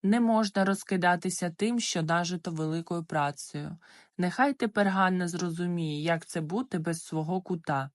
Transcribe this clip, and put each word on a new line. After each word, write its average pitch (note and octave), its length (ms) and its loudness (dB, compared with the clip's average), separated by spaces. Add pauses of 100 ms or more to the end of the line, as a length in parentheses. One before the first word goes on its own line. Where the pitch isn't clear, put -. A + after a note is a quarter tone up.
Не G#3 180 4
можна A3 440 4
розкидатися F3+ 840 0
тим, A3+ 300 0
що F#3 220 -2
нажито E3+ 480 0
великою E3 540 -2
працею. D3 720 -4 (420)
Нехай G#3 340 2
тепер G#3 360 0
Ганна F#3 400 2
зрозуміє, E3+ 760 -2
як E3 240 0
це - 140 -4
бути F#3 380 -4
без E3 240 -2
свого D#3+ 380 -2
кута. D3 540 -4